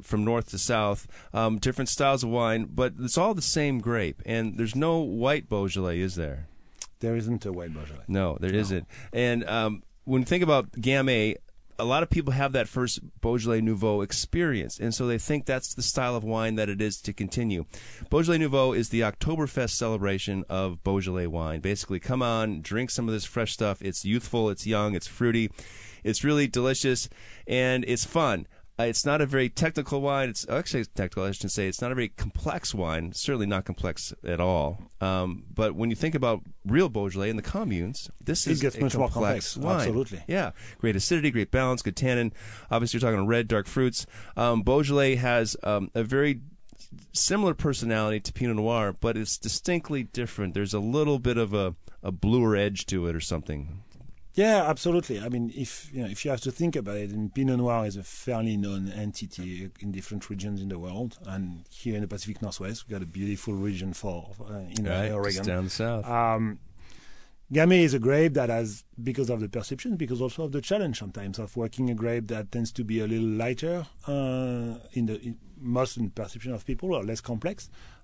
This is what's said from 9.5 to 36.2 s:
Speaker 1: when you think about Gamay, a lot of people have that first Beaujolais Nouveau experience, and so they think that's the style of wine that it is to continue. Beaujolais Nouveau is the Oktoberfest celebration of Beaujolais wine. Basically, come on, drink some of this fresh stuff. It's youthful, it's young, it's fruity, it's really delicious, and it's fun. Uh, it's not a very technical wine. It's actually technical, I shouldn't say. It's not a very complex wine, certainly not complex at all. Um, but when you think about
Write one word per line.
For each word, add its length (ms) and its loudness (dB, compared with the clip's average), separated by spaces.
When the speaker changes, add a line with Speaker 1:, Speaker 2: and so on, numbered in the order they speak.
Speaker 1:
when 180 4
you 40 0
think 180 4
about 280 4
Gamay, 600 4
a 40 0
lot 180 2
of 80 0
people 220 2
have 220 2
that 120 2
first 320 -2
Beaujolais 400 2
Nouveau 400 2
experience, 800 -2
and 120 -2
so 140 -2
they 120 0
think 280 -2
that's 280 -2
the 80 -6
style 340 0
of 80 -4
wine 320 0
that 120 2
it 140 -2
is 200 -2
to 100 -4
continue. 540 -2
Beaujolais 280 6
Nouveau 340 4
is 160 2
the 140 2
Oktoberfest 680 0
celebration 760 0
of 340 -2
Beaujolais 460 0
wine. 320 -2
Basically, 400 -2
come 200 -2
on, 420 0
drink 280 -2
some 160 -2
of 80 0
this 120 -4
fresh 260 -2
stuff. 280 0
It's 240 -4
youthful, 460 2
it's 160 -6
young, 300 2
it's 100 -4
fruity, 460 2
it's 220 0
really 240 4
delicious, 600 2
and 400 2
it's 180 0
fun. 440 0
Uh, 40 4
it's 200 0
not 160 4
a 60 4
very 220 2
technical 520 0
wine. 280 2
It's 200 -6
actually 360 0
technical, 400 -4
I 80 0
shouldn't 180 -4
say. 160 0
It's 160 -4
not 80 -2
a 60 -2
very 140 0
complex 640 -4
wine, 400 -2
certainly 340 -2
not 180 0
complex 500 -4
at 140 -2
all. 400 2
Um, 420 0
but 220 2
when 160 0
you 60 0
think 180 0
about 280 2